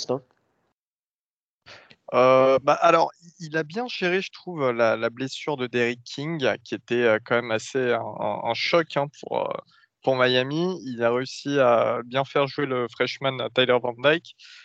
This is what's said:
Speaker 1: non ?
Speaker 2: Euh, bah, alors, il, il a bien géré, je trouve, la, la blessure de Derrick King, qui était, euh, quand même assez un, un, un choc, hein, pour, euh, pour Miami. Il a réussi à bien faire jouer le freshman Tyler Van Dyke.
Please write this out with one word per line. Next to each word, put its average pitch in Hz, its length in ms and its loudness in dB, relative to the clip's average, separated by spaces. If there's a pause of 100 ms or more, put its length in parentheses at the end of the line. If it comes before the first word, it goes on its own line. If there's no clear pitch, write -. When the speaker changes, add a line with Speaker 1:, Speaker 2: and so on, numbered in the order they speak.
(100)
Speaker 1:
non ? 131 100 -2 (1900)
Speaker 2:
Euh, 131 480 6
bah, 139 100 2
alors, 165 380 4 (100)
il, 170 280 -16
il 151 100 -8
a 156 60 -2
bien 196 220 -8
géré, 185 360 -2
je - 100 -10
trouve, 151 380 -2
la, 117 260 2
la 113 140 -2
blessure 135 480 -6
de 127 80 -4
Derrick 120 380 -2
King, 151 380 -6 (220)
qui - 100 -8
était, 120 280 -2
euh, 110 200 4
quand 123 120 -2
même 120 160 -2
assez 120 420 -2
un, 113 80 -2
un, 107 440 -6
un 113 100 -2
choc, - 420 0
hein, 143 120 0 (120)
pour, - 220 -4
euh, - 100 -4 (500)
pour 131 140 2
Miami. 135 720 2
Il 120 160 -6
a 117 100 4
réussi 131 460 -2
à 120 480 4
bien 127 180 -2
faire 143 220 0
jouer 143 180 -4
le 127 240 -2
freshman 131 480 -4 (180)
Tyler 127 280 4
Van 123 100 -6
Dyke. 143 440 0 (280)